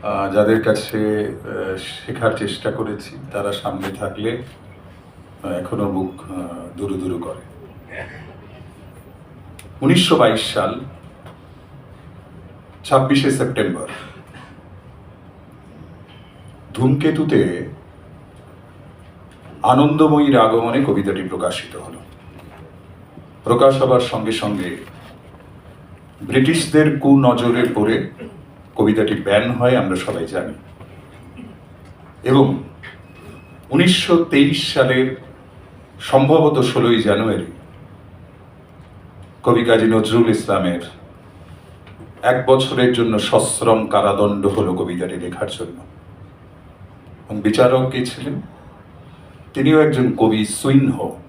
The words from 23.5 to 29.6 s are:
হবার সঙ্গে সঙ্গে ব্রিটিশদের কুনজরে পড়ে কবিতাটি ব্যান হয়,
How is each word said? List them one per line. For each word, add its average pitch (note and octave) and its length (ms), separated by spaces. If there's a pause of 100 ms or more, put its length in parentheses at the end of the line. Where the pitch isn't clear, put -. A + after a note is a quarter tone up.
হবার B2+ 180
সঙ্গে A2+ 320
সঙ্গে G2 440 (1500)
ব্রিটিশদের D3+ 760
কুনজরে B2 760
পড়ে G#2+ 360 (680)
কবিতাটি G#2+ 360 (120)
ব্যান G#2 180 (140)
হয়, B2 240